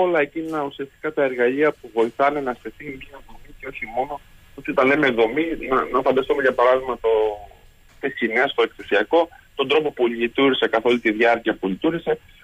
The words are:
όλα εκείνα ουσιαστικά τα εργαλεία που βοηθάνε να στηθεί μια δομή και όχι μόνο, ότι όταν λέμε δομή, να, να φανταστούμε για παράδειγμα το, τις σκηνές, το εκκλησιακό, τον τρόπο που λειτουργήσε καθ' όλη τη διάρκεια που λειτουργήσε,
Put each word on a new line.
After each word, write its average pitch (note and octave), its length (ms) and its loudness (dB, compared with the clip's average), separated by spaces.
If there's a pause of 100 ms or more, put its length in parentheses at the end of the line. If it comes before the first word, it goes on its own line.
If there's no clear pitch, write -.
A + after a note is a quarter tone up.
όλα F3 180 2
εκείνα D#3 440 -4
ουσιαστικά C#3 500 -10
τα D3+ 100 0
εργαλεία C3 480 0
που - 220 -12
βοηθάνε C#3 460 0
να C3 200 -4
στηθεί - 260 -16
μια C#3 420 -16
δομή - 220 -20 (100)
και - 80 -14
όχι - 180 -12 (100)
μόνο, C#3 260 -4 (340)
ότι C#3+ 160 -10
όταν C#3 160 2
λέμε C#3+ 220 2
δομή, A#2+ 360 2 (240)
να, C3 80 2 (160)
να C3 80 0
φανταστούμε C3+ 400 0
για C3 120 2
παράδειγμα B2+ 420 2 (100)
το, A2+ 40 2 (920)
τις C3+ 120 -4
σκηνές, B2 440 -2
το A#2+ 60 2
εκκλησιακό, A2+ 680 0 (260)
τον C#3 120 -2
τρόπο D3 240 2
που B2 160 0
λειτουργήσε A#2 600 0
καθ' A2+ 180 0
όλη B2 140 2
τη A#2 120 0
διάρκεια A2+ 440 2
που - 120 -6
λειτουργήσε, D#3 520 -2 (240)